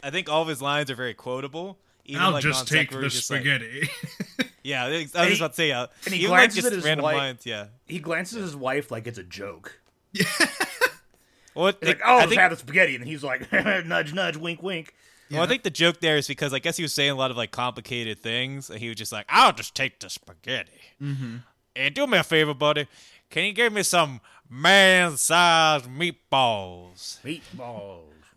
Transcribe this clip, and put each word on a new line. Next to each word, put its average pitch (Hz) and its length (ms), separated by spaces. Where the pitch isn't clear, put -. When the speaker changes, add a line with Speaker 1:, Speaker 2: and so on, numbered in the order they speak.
Speaker 1:
I 139 60
think 180 180
all 156 140
of 160 60
his 139 140
lines 143 260
are 131 60
very 120 200
quotable. 139 640
Even, 139 180
Speaker 2:
"I'll 190 100
Speaker 1:
like, 143 120
Speaker 2:
just 139 160
Speaker 1:
non 123 60
Speaker 2:
take 147 240
Speaker 1:
sequitur, 135 120
Speaker 2:
the 139 60
Speaker 1:
just, 123 200
like 135 120
Speaker 2:
spaghetti." 135 540
<laughs> - 60
Speaker 1:
Yeah, 135 200
I 131 60
was 160 60
Speaker 3:
And 175 160
Speaker 1:
just - 20
Speaker 3:
he, 208 80
Speaker 1:
about 160 120
to - 60
say, 156 160
uh, 123 160
Speaker 3:
and 196 100
he 175 60
Speaker 1:
even, 175 100
like, 180 120
Speaker 3:
glances 196 200
Speaker 1:
just 247 60
Speaker 3:
at 226 60
his 175 100
Speaker 1:
random 151 180
Speaker 3:
wife. 151 140
Speaker 1:
lines, 135 300
yeah. 104 200
Speaker 3:
He 160 140
glances 165 380
at 220 80
his 160 100
wife 135 380
like 113 160
it's 117 100
a 92 60
joke. 92 560
Speaker 2:
Yeah. - 120
<laughs> - 80
Speaker 1:
Well, 165 140
it, 196 120
Speaker 3:
He's 160 100
Speaker 1:
it, - 80
Speaker 3:
like, 190 80
"Oh, 247 100
Speaker 1:
I 247 40
Speaker 3:
just 254 100
Speaker 1:
think 226 100
Speaker 3:
have 185 120
the 131 40
spaghetti," 147 380
and 123 100
he's 143 180
like, 131 300
<laughs> 190 340
"Nudge, 165 280
nudge, 175 240
wink, 170 240
wink." 175 320
Speaker 1:
Well, 147 100
I 170 40
Speaker 2:
Yeah. 185 40
Speaker 1:
think 254 160
the 190 60
joke 165 300
there 156 160
is 143 100
because 139 280
I 135 60
guess 165 180
he 175 40
was 151 120
saying 143 160
a 139 40
lot 131 160
of, 120 60
like, 113 140
complicated 120 720
things, 127 500
and 107 80
he 117 100
was 113 80
just 107 160
like, 104 160
"I'll 220 240
just - 220
take 131 260
the 92 80
spaghetti." - 720
Speaker 2:
Mm-hmm. 131 340
Speaker 1:
"And 139 180
do 277 120
me 240 120
a 160 60
favor, 156 300
buddy. 147 320
Can 165 140
you 208 80
give 226 200
me 208 100
some 156 380
man-sized 165 1400
meatballs?" 113 1400
Speaker 3:
Meatballs. 117 800